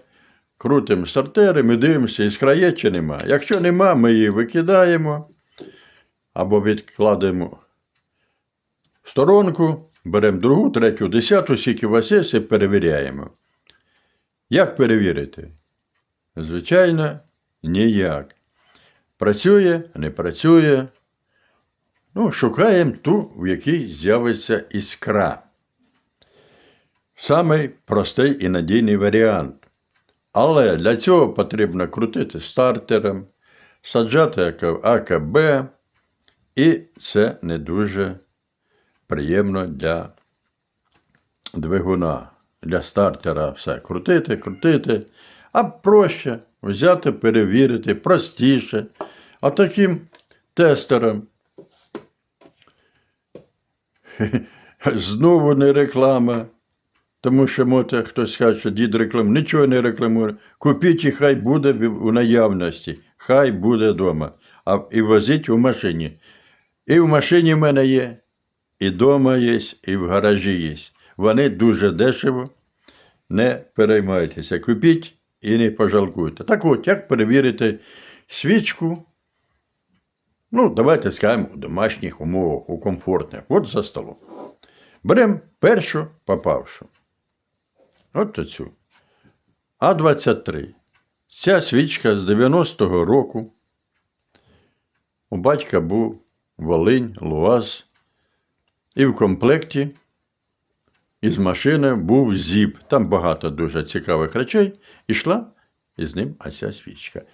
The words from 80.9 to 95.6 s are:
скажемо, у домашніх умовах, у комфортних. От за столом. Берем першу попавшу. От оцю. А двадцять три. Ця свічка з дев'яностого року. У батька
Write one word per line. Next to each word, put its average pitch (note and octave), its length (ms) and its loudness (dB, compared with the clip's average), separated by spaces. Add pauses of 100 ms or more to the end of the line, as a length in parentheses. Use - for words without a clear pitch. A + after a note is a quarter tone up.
скажемо, G#2+ 420 -2
у - 40 -18
домашніх F#2 640 -6
умовах, E2+ 480 -4
у E2+ 100 -8
комфортних. F#2 680 -6
От F3+ 160 0
за A2 180 -6
столом. - 340 -14 (880)
Берем G3+ 380 2 (180)
першу D#3 480 0 (180)
попавшу. D#2+ 600 -4 (1300)
От G#3 260 -4
оцю. C2 320 -10 (1040)
А E3 160 2
двадцять D#3 500 0
три. - 320 -10 (520)
Ця F3+ 340 0
свічка A#2+ 560 0
з G2 60 -6
дев'яностого G#2 800 0
року. A2+ 480 -2 (1800)
У G2+ 80 -8
батька B2 440 -2